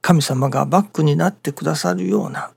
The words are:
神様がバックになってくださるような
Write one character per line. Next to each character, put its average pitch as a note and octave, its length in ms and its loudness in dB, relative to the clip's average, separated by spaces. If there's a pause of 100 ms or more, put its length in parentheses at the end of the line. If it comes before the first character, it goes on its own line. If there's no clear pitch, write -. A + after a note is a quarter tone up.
神 E3 220 4
様 C3+ 260 -2
が C#3 160 0
バ F3 200 2
ッ - 20 -6
ク - 160 -4
に D3 140 4
な E3 140 2
っ - 40 -16
て - 160 -6
く D3+ 140 -10
だ D#3+ 100 0
さ - 180 -2
る - 140 -2
よ G#2 200 0
う - 40 -10
な - 260 -10